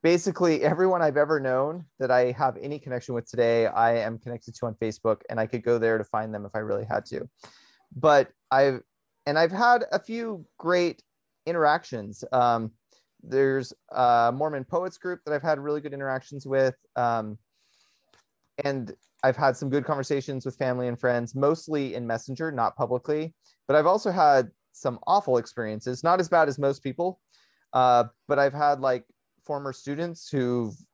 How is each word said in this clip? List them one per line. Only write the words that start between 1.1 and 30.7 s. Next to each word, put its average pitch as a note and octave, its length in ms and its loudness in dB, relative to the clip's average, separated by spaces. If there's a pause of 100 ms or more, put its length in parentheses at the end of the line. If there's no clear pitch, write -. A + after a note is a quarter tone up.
ever D3 240 2
known C#3 460 -2 (120)
that C3 120 -2
I B2 220 4
have B2 280 -2
any C#3+ 180 -10
connection B2+ 360 -8
with A#2 120 -6
today, A#2 420 2
I A#2 320 2
am A2+ 180 -4
connected A#2 380 -14
to B2 100 -6
on A2 80 -6
Facebook, A2 560 -2
and A2+ 100 -4
I A2 60 0
could A2+ 160 -6
go A#2+ 160 2
there A2 180 2
to G#2 80 -2
find A2 300 -6
them G2+ 100 -8
if G2+ 100 -14
I A2 40 -4
really G#2+ 260 -4
had G#2+ 220 -4
to. - 200 -10 (720)
But C#3+ 320 4 (220)
I've, C3+ 320 4 (420)
and D3 140 0
I've E3 140 4
had A#3+ 380 4
a F#3 80 0
few A3+ 460 -8 (140)
great F3 440 0 (440)
interactions. D3 760 -2 (100)
Um, A#2 400 2 (500)
there's C3+ 500 0 (200)
a A#2+ 420 4
Mormon C#3+ 300 -6
poets F3+ 340 -6
group F3+ 260 -8
that D3+ 80 -6
I've C#3+ 100 -2
had D#3 160 0
really D3 220 -4
good C#3+ 140 -12
interactions C3+ 520 -8
with. C3+ 280 2 (220)
Um, A2+ 420 -2 (1200)
and C3+ 320 -4 (280)
I've C3 140 2
had C3+ 200 2
some C#3 140 -6
good C#3 160 -2
conversations C#3 580 -4
with C3 120 -8
family B2+ 300 -2
and A#2+ 140 -6
friends, A#2+ 340 -2
mostly C#3+ 600 -2
in A#2+ 120 -8
Messenger, C3 460 -6
not A#2 240 -2
publicly. D3+ 580 -4 (320)
But D3 100 2
I've D3+ 100 6
also G#3 240 2
had C#3+ 400 4 (220)
some B2 340 -6
awful E3 320 2
experiences, A2+ 680 -6
not F3+ 160 4
as E3 80 -2
bad D#3+ 220 4
as C3+ 80 -8
most C#3 240 -2
people. E3+ 360 -6 (540)
Uh, B2 320 6 (240)
but C#3+ 100 2
I've C#3 140 4
had, C#3+ 280 0
like, B2+ 260 -2 (380)
former C#3+ 280 -6
students E3 560 -10
who've B2 460 -2 (200)